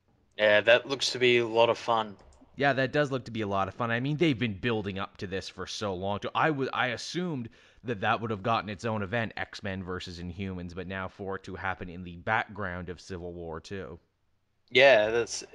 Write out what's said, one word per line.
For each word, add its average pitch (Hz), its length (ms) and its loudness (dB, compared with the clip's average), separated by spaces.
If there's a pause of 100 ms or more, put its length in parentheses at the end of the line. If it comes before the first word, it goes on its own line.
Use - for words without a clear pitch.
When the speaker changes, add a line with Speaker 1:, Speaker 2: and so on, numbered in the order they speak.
(360)
Speaker 1:
Yeah, 104 260 6
that 120 260 6
looks 135 240 -2
to 123 80 -2
be 123 180 8
a 117 80 2
lot 113 240 6
of 113 80 2
fun. 110 380 0 (400)
Speaker 2:
Yeah, 139 180 2
that 131 180 0
does 147 200 0
look 127 140 -4
to 117 40 -14
be 110 120 -6
a 101 40 -2
lot 98 220 0
of 95 60 -10
fun. 117 160 -4
I 117 100 0
mean, 143 160 -2
they've 147 220 2
been 104 200 -2
building 104 400 -2
up - 200 -8
to 107 80 -8
this 92 220 -6
for 92 180 -10
so 101 280 -4
long. 98 240 -4
Too. 117 160 -6
I 127 140 2
w-, 135 260 -2
I 123 140 0
assumed 139 600 -6 (360)
that 120 180 -4
that 180 180 2
would 110 100 -4
have 98 120 -6
gotten 107 260 0
its 107 160 -10
own 110 180 -2
event, 110 360 -4
X-Men 95 440 -8
versus 90 380 -8
Inhumans, 90 540 -8
but 90 120 -8
now 95 220 -8
for 95 280 -8
it - 80 -10
to 92 120 -12
happen 92 320 -6
in 87 160 -12
the 87 120 -12
background 92 720 -4
of 85 100 -10
Civil 87 320 -10
War 82 280 -10
two. 85 380 -12 (720)
Speaker 1:
Yeah, 123 400 8
that's, 117 320 0 (120)